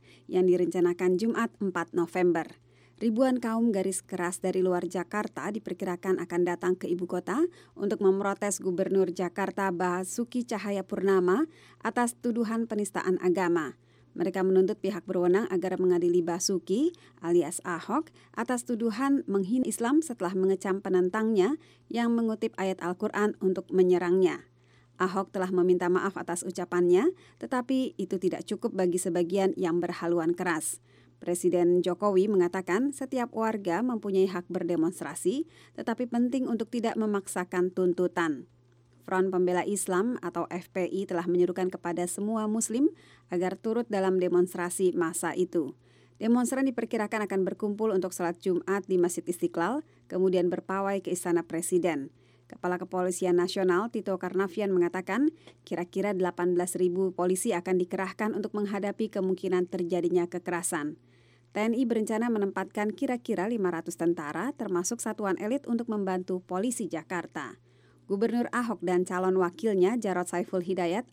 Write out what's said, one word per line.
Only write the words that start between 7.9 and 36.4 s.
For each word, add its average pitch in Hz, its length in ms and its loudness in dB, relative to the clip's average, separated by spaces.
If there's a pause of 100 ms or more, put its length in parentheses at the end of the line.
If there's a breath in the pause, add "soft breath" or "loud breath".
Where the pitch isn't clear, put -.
memprotes 196 560 2
Gubernur 185 480 2
Jakarta 185 640 -2
Basuki 185 720 -2
Cahayapurnama 196 1040 2 (320 loud breath)
atas 240 400 -2
tuduhan 226 480 -2
penistaan 196 560 -2
agama. 170 560 2 (340 soft breath)
Mereka 185 320 0
menuntut 190 320 4
pihak 190 320 -4
berwenang 180 400 4
agar 185 320 -2
mengadili 175 400 4
Basuki 185 720 0 (320 loud breath)
alias 170 400 2
Ahok 190 480 -4 (240 soft breath)
atas 240 240 -2
tuduhan 240 640 0
menghina 196 400 0
Islam 254 400 2
setelah 190 320 -4
mengecam 190 480 2
penentangnya 202 720 2 (320 soft breath)
yang 233 240 0
mengutip 220 480 0
ayat 190 240 -2
Al-Quran 208 560 -2
untuk 185 320 0
menyerangnya. 180 720 4 (560 soft breath)
Ahok 190 320 -2
telah 185 160 -2
meminta 180 400 4
maaf 185 240 0
atas 175 320 -6
ucapannya, 180 640 2 (320 loud breath)
tetapi 254 560 -2
itu 185 240 -4
tidak 170 240 -2
cukup 208 320 -4
bagi 180 240 2
sebagian 180 560 2
yang 175 240 0
berhaluan 170 560 0
keras. 175 400 -2 (400 soft breath)
Presiden 175 640 2
Jokowi 185 480 2
mengatakan 190 640 2
setiap 254 400 -4
warga 214 480 -2
mempunyai 202 480 2
hak 175 160 -6
berdemonstrasi, 175 1040 -2 (240 loud breath)
tetapi 233 320 -6
penting 240 400 0